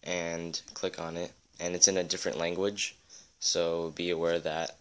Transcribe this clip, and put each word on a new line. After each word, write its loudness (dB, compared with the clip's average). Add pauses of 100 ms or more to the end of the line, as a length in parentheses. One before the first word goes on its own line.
and -4 (140)
click -4
on -6
it, -6 (280)
and -4
it's 8
in 6
a 4
different -2
language, -2 (440)
so 0
be -2
aware 2
of -2
that. -4